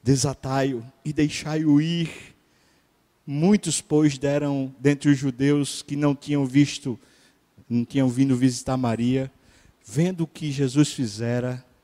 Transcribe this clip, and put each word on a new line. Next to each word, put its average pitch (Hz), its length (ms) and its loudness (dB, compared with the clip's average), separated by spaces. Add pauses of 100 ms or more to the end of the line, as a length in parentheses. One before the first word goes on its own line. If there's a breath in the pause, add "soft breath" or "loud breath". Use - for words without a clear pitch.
"Desatai-o 131 800 -2 (180)
e 151 80 -6
deixai-o 151 680 2
ir." 165 540 -4 (880)
Muitos, 165 560 0
pois, 151 360 2
deram 139 640 -2
dentre 143 300 2
os 139 80 4
judeus 139 640 -2
que 143 140 -8
não 143 200 0
tinham 143 300 -2
visto, 135 520 2 (720 soft breath)
não 120 160 0
tinham 135 240 0
vindo 127 300 2
visitar 127 400 0
Maria, 127 520 0 (540 soft breath)
vendo 165 380 -2
o 156 60 -2
que 151 240 -8
Jesus 139 420 2
fizera 123 720 -4 (180)